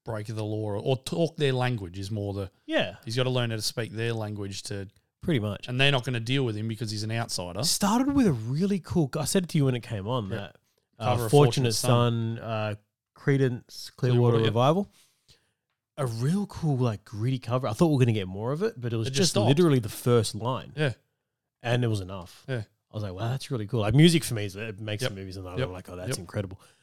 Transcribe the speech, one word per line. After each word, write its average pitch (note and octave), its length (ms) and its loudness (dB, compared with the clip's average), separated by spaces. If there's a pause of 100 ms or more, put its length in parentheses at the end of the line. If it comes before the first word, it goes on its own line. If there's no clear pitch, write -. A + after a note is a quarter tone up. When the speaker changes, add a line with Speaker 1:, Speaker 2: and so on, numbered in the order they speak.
Speaker 1:
Break G#2+ 220 -6
the A2 180 -6
law G#2+ 160 -4
or, G#2+ 160 -4
or B2+ 220 2
talk E3 380 -2
their C#3+ 160 2
language A#2 460 -2
is G2 120 -8
more G2+ 240 -4
the G2 160 -6 (160)
Speaker 2:
Yeah. C4+ 380 -2
Speaker 1:
he's A#2 120 -6
gotta B2+ 140 0
learn B2 200 0
how A2+ 60 -4
to G#2+ 60 -6
speak A2+ 300 -4
their A#2 200 -2
language G#2 520 -6
to G2 220 -8 (360)
Speaker 2:
Pretty D3 180 0
much. G#2 260 -4
Speaker 1:
and B2+ 140 -4
they're C#3 120 6
not B2 120 0
gonna A#2+ 160 -2
deal B2+ 240 0
with A2 120 -2
him G#2+ 120 -4
because A2 220 -6
he's G#2+ 120 -6
an G#2+ 80 -6
outsider. G#2+ 540 -4
Speaker 2:
Started A#3 500 2
with C4+ 120 4
a E3+ 60 4
really C#3+ 460 0
cool D#3+ 300 0
gu-, D#3+ 120 -4
I D3 40 -2
said F#3+ 200 2
it D#3+ 60 -8
to D#3+ 80 2
you C#3+ 60 4
when C3 100 4
it A#2 80 -4
came G2 240 -6
on, A2+ 220 -2
Speaker 1:
Yep. F#2+ 100 -4
Speaker 2:
that, G2 180 -12 (420)
uh, A2+ 80 -6
Speaker 1:
Cover B2 180 2
of G#2+ 60 -2
Speaker 2:
Fortunate C#3 400 6
Speaker 1:
Fortunate - 20 -2
Son. A#2 640 2
Speaker 2:
Son, - 80 -12
uh, G#2+ 300 -4 (420)
Creedence C3+ 800 0
Clearwater - 0 -
Speaker 1:
Clearwater, A#2+ 420 4
yep. A2 80 4
Speaker 2:
Revival. C3+ 460 2 (1040)
A D3 100 -2
real C#3 400 0
cool, D3 300 0
like, A#2+ 280 0
gritty B2 360 -4
cover. B2+ 260 -2
I A2 60 -2
thought E3+ 160 4
we D3+ 60 4
were B2+ 60 4
gonna A#2+ 120 6
get G2 160 -2
more G#2 240 -6
of D#3+ 100 -6
it, A3 180 -6
but A#2 120 -6
it A#2 40 -2
was A2 120 -2
Speaker 1:
It - 20 -4
just C3 80 -2
Speaker 2:
just F#3 140 4
Speaker 1:
stopped. G#2+ 160 2
Speaker 2:
literally D3 320 6
the G#2 80 -6
first A#2+ 460 2
line. A2+ 420 -6
Speaker 1:
Yeah. C#3+ 160 0 (680)
Speaker 2:
And B2 200 0
it A#2+ 60 2
was G#2 120 0
enough. F#2+ 460 -12
Speaker 1:
Yeah. B2 160 -6 (280)
Speaker 2:
I - 40 -20
was G#2+ 80 -6
like, G2 120 -8
"Wow, G2+ 160 -4
that's C3 200 -6
really A2 160 -4
cool." A2+ 140 0
Like, G#2+ 140 2
music D#3+ 280 8
for - 120 -6
me G#2 100 -4
is, F#2+ 100 -8
it G#2+ 260 -10
makes G#2+ 220 -6
Speaker 1:
Yep. B2+ 100 -2
Speaker 2:
the G2+ 40 -10
movies F#2+ 220 -12
and F#2 100 -12
I'm F2+ 100 -8
Speaker 1:
Yep. B2+ 120 -2
Speaker 2:
like, F2+ 180 -14
"Oh, F2+ 80 -12
that's F2+ 140 -8
Speaker 1:
Yep. C3+ 80 -4
Speaker 2:
incredible." F#2+ 420 -8 (220)